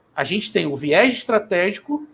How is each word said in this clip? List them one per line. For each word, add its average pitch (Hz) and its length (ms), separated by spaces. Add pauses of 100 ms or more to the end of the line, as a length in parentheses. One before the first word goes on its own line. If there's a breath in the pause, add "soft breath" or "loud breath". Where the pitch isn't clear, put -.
(140)
a 170 80
gente 202 300
tem 170 140
o 139 100
viés 165 380
estratégico, 214 1000